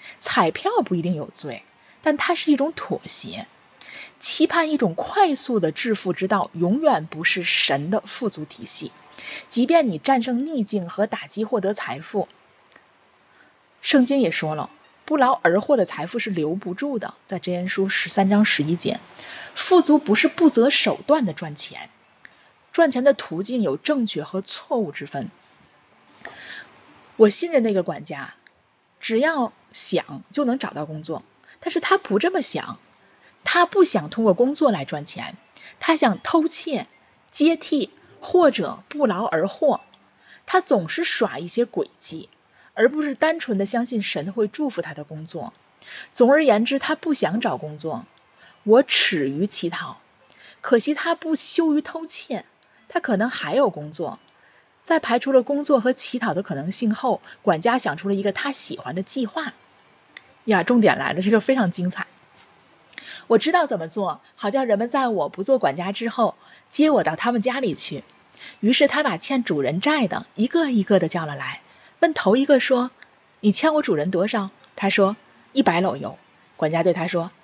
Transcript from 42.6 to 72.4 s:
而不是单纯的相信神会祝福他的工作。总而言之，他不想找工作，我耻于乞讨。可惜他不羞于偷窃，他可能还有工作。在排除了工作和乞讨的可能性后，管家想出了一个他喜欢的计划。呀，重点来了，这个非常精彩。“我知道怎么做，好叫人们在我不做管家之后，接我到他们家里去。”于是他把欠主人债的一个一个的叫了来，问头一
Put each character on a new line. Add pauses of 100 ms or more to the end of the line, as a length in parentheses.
而
不
是
单
纯
的
相
信
神
会
祝
福
他
的
工
作。 (580)
总
而
言
之，
他
不
想
找
工
作， (580)
我
耻
于
乞
讨。 (580)
可
惜
他
不
羞
于
偷
窃， (440)
他
可
能
还
有
工
作。 (640)
在
排
除
了
工
作
和
乞
讨
的
可
能
性
后， (200)
管
家
想
出
了
一
个
他
喜
欢
的
计
划。 (920)
呀，
重
点
来
了，
这
个
非
常
精
彩。 (1200)
“我
知
道
怎
么
做， (140)
好
叫
人
们
在
我
不
做
管
家
之
后， (340)
接
我
到
他
们
家
里
去。” (580)
于
是
他
把
欠
主
人
债
的
一
个
一
个
的
叫
了
来， (400)
问
头
一